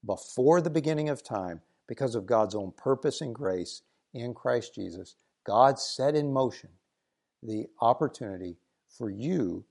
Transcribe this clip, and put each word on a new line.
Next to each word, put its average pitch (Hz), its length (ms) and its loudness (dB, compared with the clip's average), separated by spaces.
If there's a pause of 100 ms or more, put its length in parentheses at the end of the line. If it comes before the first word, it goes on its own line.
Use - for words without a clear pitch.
Before 131 560 4
the 165 100 -2
beginning 151 380 0
of 135 140 -4
time, 90 380 -6 (260)
because 120 300 -4
of 95 100 -4
God's 107 280 2
own 98 180 -6
purpose 135 480 -2
and 127 140 -6
grace 92 480 -4 (300)
in 120 220 -8
Christ 120 400 -2
Jesus, 92 400 -10 (300)
God 127 340 6
set 143 380 0
in 143 160 0
motion 131 380 -2 (720)
the 110 260 -6 (120)
opportunity 104 760 -2 (320)
for 113 200 -8
you 104 640 -4